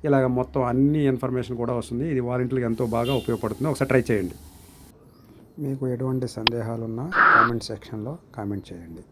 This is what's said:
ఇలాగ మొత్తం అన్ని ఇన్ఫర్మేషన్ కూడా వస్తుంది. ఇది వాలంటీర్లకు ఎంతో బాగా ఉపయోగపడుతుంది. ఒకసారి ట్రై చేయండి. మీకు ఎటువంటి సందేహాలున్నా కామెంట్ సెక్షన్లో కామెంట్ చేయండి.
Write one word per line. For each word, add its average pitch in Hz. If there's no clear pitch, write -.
ఇలాగ 135
మొత్తం 127
అన్ని 143
ఇన్ఫర్మేషన్ 123
కూడా 120
వస్తుంది. 120
ఇది 127
వాలంటీర్లకు 123
ఎంతో 117
బాగా 120
ఉపయోగపడుతుంది. 117
ఒకసారి -
ట్రై 127
చేయండి. 92
మీకు 135
ఎటువంటి 127
సందేహాలున్నా 113
కామెంట్ 117
సెక్షన్లో 110
కామెంట్ 101
చేయండి. 85